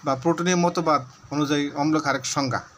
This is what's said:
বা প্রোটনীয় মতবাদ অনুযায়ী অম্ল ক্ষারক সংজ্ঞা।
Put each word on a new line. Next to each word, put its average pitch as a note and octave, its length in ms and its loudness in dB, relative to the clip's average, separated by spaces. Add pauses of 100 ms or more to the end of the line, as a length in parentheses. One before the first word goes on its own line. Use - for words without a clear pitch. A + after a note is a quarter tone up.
বা C3+ 180 0
প্রোটনীয় E3+ 340 2
মতবাদ F3 460 2 (280)
অনুযায়ী C#3+ 340 0 (100)
অম্ল D3+ 200 0 (100)
ক্ষারক C3+ 200 -2 (100)
সংজ্ঞা। B2 260 -2 (180)